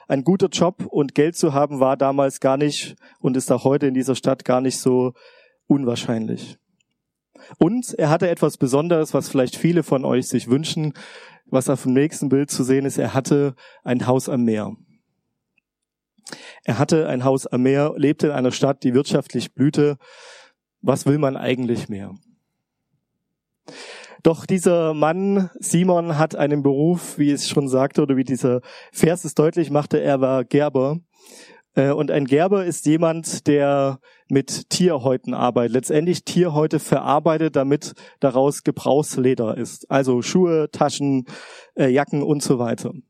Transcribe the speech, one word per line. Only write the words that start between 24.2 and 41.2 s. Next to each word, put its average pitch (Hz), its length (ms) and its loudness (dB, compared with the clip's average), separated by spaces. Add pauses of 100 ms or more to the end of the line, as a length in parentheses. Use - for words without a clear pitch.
Doch 160 220 2
dieser 170 480 2
Mann, 185 560 0 (100)
Simon, 170 580 0
hat 160 200 0
einen 147 260 0
Beruf, 147 540 0
wie 147 140 2
es 139 180 -4
schon 143 180 0
sagte, 131 340 0
oder 139 140 0
wie 131 80 0
dieser 123 380 -2 (320)
Vers 175 320 2
es 156 100 -10
deutlich 156 340 2
machte, 147 300 0
er 143 220 2
war 131 240 0
Gerber. 143 560 0 (760)
Äh, 139 160 2
und 151 180 -2
ein 151 140 0
Gerber 180 400 2
ist 175 220 -6
jemand, 160 600 0
der 143 520 2 (300)
mit - 400 -2
Tierhäuten 131 640 0
arbeitet, 120 400 0
letztendlich 156 500 0
Tierhäute 156 560 0
verarbeitet, 156 800 0
damit 139 380 0 (260)
daraus 135 420 2
Gebrauchsleder 127 920 0
ist. - 340 -12
Also 127 300 2
Schuhe, 165 500 0
Taschen, 139 540 0 (500)